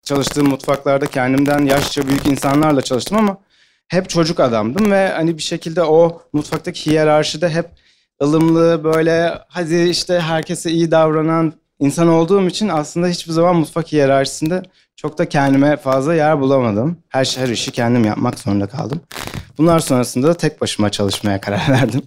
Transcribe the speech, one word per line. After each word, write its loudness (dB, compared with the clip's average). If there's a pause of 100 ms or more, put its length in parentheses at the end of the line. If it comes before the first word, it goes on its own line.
Çalıştığım 0
mutfaklarda 0
kendimden 0
yaşça 0
büyük -2
insanlarla 2
çalıştım -4
ama 0 (500)
hep -2
çocuk 0
adamdım 2
ve 2
hani -2
bir -12
şekilde -4
o 2 (100)
mutfaktaki -6
hiyerarşide 2
hep -4 (520)
ılımlı, 2
böyle 2 (160)
hadi 0
işte -2
herkese -4
iyi 0
davranan 2 (260)
insan 2
olduğum 4
için -2
aslında -2
hiçbir -6
zaman 4
mutfak -2
hiyerarşisinde 0 (340)
çok -8
da 0
kendime 2
fazla 0
yer 2
bulamadım. 0 (100)
Her -2
şey, -4
her -2
işi -4
kendim 0
yapmak -2
zorunda -2
kaldım. -8 (580)
Bunlar 4
sonrasında -2
da 4
tek -4
başıma -2
çalışmaya -2
<laughs> -
karar -4
verdim. 0